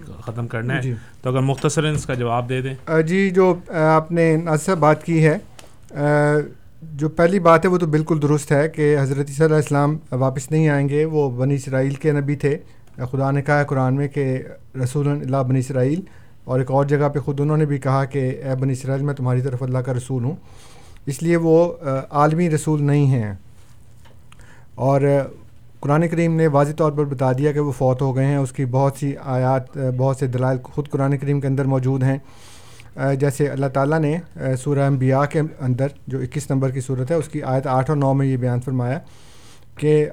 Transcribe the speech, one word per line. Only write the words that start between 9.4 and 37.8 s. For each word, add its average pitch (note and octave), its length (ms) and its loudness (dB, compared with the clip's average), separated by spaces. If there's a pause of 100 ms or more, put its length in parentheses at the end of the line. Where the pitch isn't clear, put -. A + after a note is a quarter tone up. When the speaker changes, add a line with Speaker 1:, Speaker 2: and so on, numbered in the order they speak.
Speaker 2:
علیہ D#3 100 4
السلام C#3+ 420 2 (120)
واپس C3+ 400 -2
نہیں D#3 180 4
آئیں C#3+ 200 2
گے، D3 160 0
وہ D3+ 260 0
بنی B2+ 240 0
اسرائیل C3+ 400 -2
کے D3 180 0
نبی C#3+ 240 -2
تھے۔ D3 220 -2 (380)
خدا C3+ 340 -4
نے C#3+ 120 0
کہا D3 160 2
ہے D3 60 2
قرآن C3 300 0
میں C#3+ 140 -2
کہ C3 340 -2 (420)
رسول C#3+ 240 -2
اللہ C#3+ 280 -2
بنی C3 220 2
اسرائیل، C3 420 0 (440)
اور B2+ 140 -2
ایک C3 120 -2
اور C#3 140 2
جگہ C#3+ 240 2
پہ C#3+ 100 -4
خود C#3 220 -4
انہوں D3+ 160 0
نے D#3 80 2
بھی C#3+ 140 0
کہا C3+ 260 0
کہ C3+ 140 -4
اے C3 420 -4
بنی C3+ 120 0
اسرائیل C3+ 300 -4
میں C#3+ 120 -2
تمہاری B2 260 0
طرف B2+ 220 -4
اللہ B2+ 160 -2
کا B2+ 140 -4
رسول B2 320 -4
ہوں، D3+ 120 -4 (720)
اس C#3 160 -8
لیے E3+ 140 2
وہ، E3 440 4
آ، E3 60 -12 (240)
عالمی D#3 400 2
رسول D3+ 320 0
نہیں C#3+ 240 4
ہیں۔ A2+ 280 0 (1400)
اور، C3+ 260 2
آ، C#3 260 2 (540)
قرآن D#3 280 2
کریم E3 280 0
نے D#3+ 100 4
واضح D3 260 2
طور D#3 200 0
پر D3 120 0
بتا C3 280 0
دیا C#3+ 200 0
کہ C#3+ 80 -2
وہ D3 120 0
فوت C3 300 0
ہو C3+ 140 -2
گئے C3 80 2
ہیں۔ C#3+ 120 2
اس C3+ 160 -2
کی C#3+ 120 -4
بہت C3+ 320 0
سی C#3 180 -4 (100)
آیات، C3 520 0
آ، D3 40 -6 (160)
بہت C3 200 0
سے C#3 100 -2
دلائل B2+ 360 0
خود - 260 -8
قرآن C#3 300 0
کریم C#3+ 220 -2
کے C3+ 80 -2
اندر C3+ 160 0
موجود C3 380 0
ہیں۔ C3+ 160 2 (800)
آ، C#3 160 -2
جیسے C#3 360 0
اللہ C3+ 180 -2
تعالیٰ C#3 340 0
نے، D3+ 180 0 (180)
آ، C3 220 -2
سورہ C#3+ 200 -2
انبیاء C3+ 460 2
کے D3+ 160 -2 (200)
اندر B2+ 260 -2 (200)
جو C3+ 120 -6
اکیس C3 320 -6
نمبر C3+ 200 0
کی C3+ 100 -6
صورت B2+ 300 -4
ہے E3+ 60 0
اس D#3+ 120 -2
کی D3 140 -8
آیت C3+ 240 -2
آٹھ C3 240 0